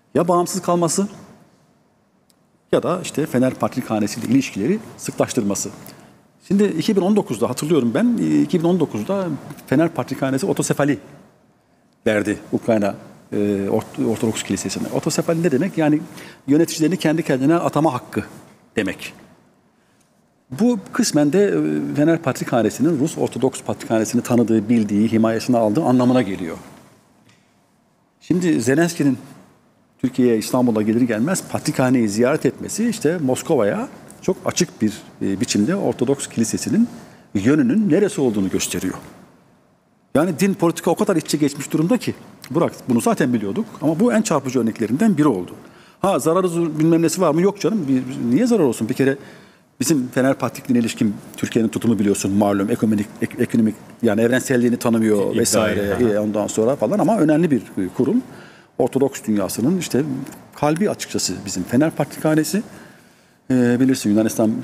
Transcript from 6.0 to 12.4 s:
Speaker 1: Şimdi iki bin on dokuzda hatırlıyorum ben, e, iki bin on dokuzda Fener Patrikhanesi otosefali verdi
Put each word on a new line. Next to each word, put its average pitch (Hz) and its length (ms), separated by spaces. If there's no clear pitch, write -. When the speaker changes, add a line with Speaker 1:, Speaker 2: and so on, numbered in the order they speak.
Speaker 1:
Şimdi 202 160
iki 190 320
bin 196 40
on 202 160
dokuzda 117 340
hatırlıyorum 139 440
ben, 226 280
e, 151 200
iki 160 180
bin 160 40
on 175 160
dokuzda 170 480
Fener 160 220
Patrikhanesi 135 580
otosefali 147 520
verdi 104 320